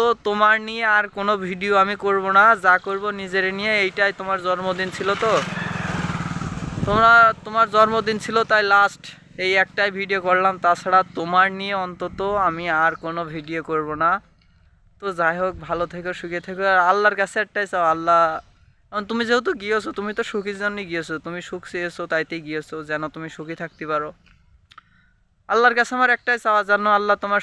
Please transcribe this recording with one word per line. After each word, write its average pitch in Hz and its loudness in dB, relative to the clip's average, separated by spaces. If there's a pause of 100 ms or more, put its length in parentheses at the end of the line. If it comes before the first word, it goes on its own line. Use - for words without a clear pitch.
(280)
তোমার 208 4 (120)
নিয়ে 226 -6 (120)
আর 208 2 (120)
কোনো 202 0 (140)
ভিডিও 190 -2 (100)
আমি 202 -2 (100)
করব 196 0 (120)
না, 202 8 (200)
যা 185 6 (120)
করব 196 -4 (180)
নিজের 190 -2 (140)
নিয়ে। 214 -2 (100)
এইটাই 196 0
তোমার 190 -4
জন্মদিন 185 -2
ছিল, 196 -2 (120)
তো 220 2 (1500)
তোমরা, 220 6 (320)
তোমার 220 0
জন্মদিন 220 4
ছিল, 220 -2 (140)
তাই 214 4 (100)
লাস্ট 202 4 (400)
এই 185 0 (120)
একটাই 202 -2 (100)
ভিডিও 196 -2
করলাম। 185 4 (120)
তাছাড়া 175 4 (180)
তোমার 175 2 (120)
নিয়ে 196 -4 (100)
অন্তত 180 -8 (280)
আমি 170 -4 (180)
আর 165 2 (100)
কোনো 165 -6 (120)
ভিডিও 160 -8
করব 156 -2 (140)
না। 170 4 (880)
তো 202 -10 (120)
যাই 165 0
হোক, 185 -2 (140)
ভালো 170 -4
থেকো, 175 -8
সুখে 175 -8
থেকো। 190 -6 (100)
আর 185 6 (120)
আল্লাহর 202 4
কাছে 196 -4
একটাই 202 -6
চাও, 175 0
আল্লাহ, 170 4 (720)
এখন 208 -6
তুমি 226 -2
যেহেতু 240 0 (120)
গিয়েছো, 208 -2 (100)
তুমি 208 -6
তো 233 -2
সুখের 202 -6
জন্যই 202 -6
গিয়েছো, 160 -6 (120)
তুমি 170 -10 (100)
সুখ 180 -10 (100)
চেয়েছো, 175 -8 (120)
তাইতেই 160 -4
গিয়েছো, 151 -10 (140)
যেন 151 -4 (140)
তুমি 160 -12
সুখী 160 -12
থাকতে 165 -12
পারো। 151 -4 (1400)
আল্লাহর 233 4
কাছে 240 0
আমার 247 2
একটাই 247 -2
চাওয়া, 214 2
যেন 208 2 (120)
আল্লাহ 208 2
তোমার 202 0